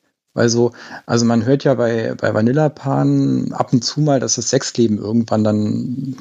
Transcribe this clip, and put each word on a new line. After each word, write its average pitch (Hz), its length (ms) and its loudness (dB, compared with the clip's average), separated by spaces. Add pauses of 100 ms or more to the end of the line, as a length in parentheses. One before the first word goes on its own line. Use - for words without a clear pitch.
(360)
Weil 120 120 2
so, 117 240 2 (340)
also 117 180 0
man 117 200 2
hört 135 180 2
ja 139 120 2
bei, 117 400 -2
bei 107 200 -2
Vanilla-Paaren 139 1160 0
ab - 200 -4
und 123 120 2
zu - 160 -4
mal, 143 180 2
dass 120 160 -2
das - 160 -6
Sexleben 117 480 0
irgendwann 110 460 0
dann, 117 760 -2